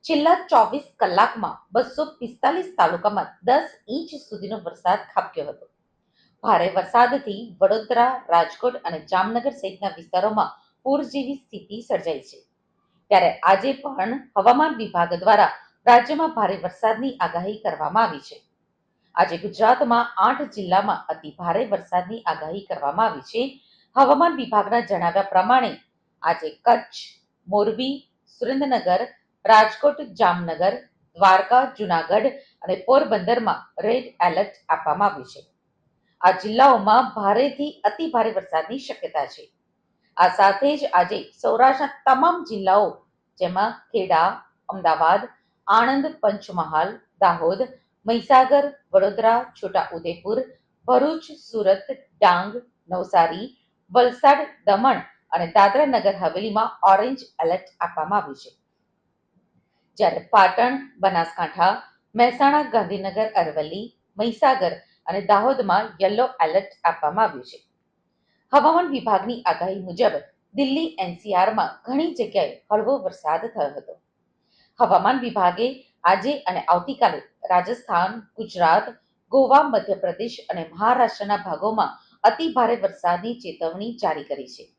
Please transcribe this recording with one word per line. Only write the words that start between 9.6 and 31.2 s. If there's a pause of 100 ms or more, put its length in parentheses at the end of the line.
વિસ્તારોમાં (300)
પૂર
જેવી
સ્થિતિ
સર્જાઈ
છે. (720)
ત્યારે
આજે
પણ
હવામાન
વિભાગ
દ્વારા (360)
રાજ્યમાં
ભારે
વરસાદની
આગાહી
કરવામાં
આવી
છે. (760)
આજે
ગુજરાતમાં
આઠ
જિલ્લામાં
અતિ (100)
ભારે
વરસાદની
આગાહી
કરવામાં
આવી
છે. (340)
હવામાન
વિભાગના
જણાવ્યા
પ્રમાણે (520)
આજે
કચ્છ, (500)
મોરબી, (160)
સુરેન્દ્રનગર, (440)
રાજકોટ, (200)
જામનગર, (440)
દ્વારકા, (160)